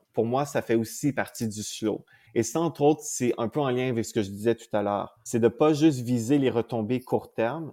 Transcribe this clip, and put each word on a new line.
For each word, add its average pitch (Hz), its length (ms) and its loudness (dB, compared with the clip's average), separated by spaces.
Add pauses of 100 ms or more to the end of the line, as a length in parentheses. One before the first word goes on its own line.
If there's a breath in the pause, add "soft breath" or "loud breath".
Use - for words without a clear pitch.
(120)
Pour 113 140 0
moi, 131 180 0
ça 143 160 -4
fait 117 140 0
aussi 117 380 0
partie 110 360 -4
du 104 140 -8
slow. - 420 -4 (300 soft breath)
Et 117 80 4
ça, - 180 -4
entre 160 220 -2
autres, 151 200 4
c'est 117 360 -2
un 113 100 -2
peu 151 120 -4
en 139 100 0
lien 127 180 0
avec 113 160 -2
ce - 80 -14
que 113 100 0
je 98 80 -6
disais 107 260 0
tout - 200 -6
à 104 60 0
l'heure. 101 420 -4
C'est 117 160 -2
de 117 80 6
pas 156 240 2
juste 147 280 4
viser 123 380 0
les 131 120 2
retombées 117 500 -2
court - 320 -4
terme, 135 400 -4